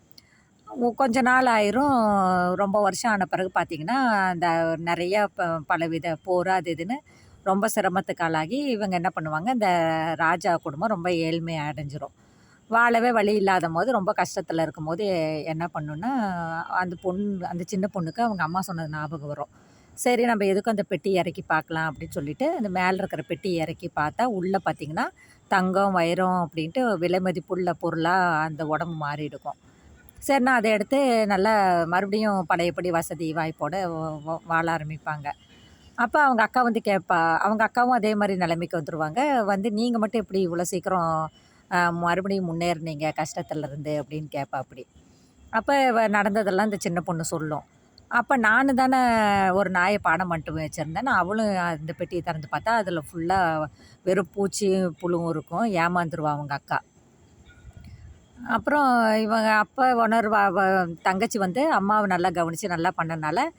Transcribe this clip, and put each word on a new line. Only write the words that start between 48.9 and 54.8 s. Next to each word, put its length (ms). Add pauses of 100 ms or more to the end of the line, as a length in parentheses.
ஒரு 200
நாயை 280
பாடம் 300
பண்ணிட்டு 280
வச்சிருந்தேன். 580
அவளும் 440
அந்த 360
பெட்டியை 300
திறந்து 280
பார்த்தா, 180
அதுல 320
ஃபுல்லா 380 (640)
வெறும் 300
பூச்சி, 340 (280)